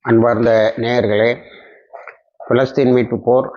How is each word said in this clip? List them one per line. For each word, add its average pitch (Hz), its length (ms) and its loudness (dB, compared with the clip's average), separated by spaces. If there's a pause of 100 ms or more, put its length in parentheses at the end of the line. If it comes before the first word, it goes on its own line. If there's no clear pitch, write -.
அன்பார்ந்த 113 760 2
நேயர்களே, 117 640 -2 (1080)
பலஸ்தீன் 127 420 0
மீட்பு 120 320 -2
போர் 127 340 0